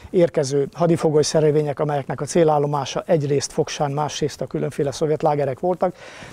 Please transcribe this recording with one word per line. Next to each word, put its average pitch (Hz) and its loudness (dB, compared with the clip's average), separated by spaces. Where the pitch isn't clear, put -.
érkező 143 2
hadifogoly 160 2
szerelvények, 151 2
amelyeknek 147 -4
a 143 -6
célállomása 147 2
egyrészt 143 0
Foksán, 147 -2
másrészt 147 -4
a 135 -6
különféle 147 -4
szovjet 151 -2
lágerek 143 0
voltak. 180 0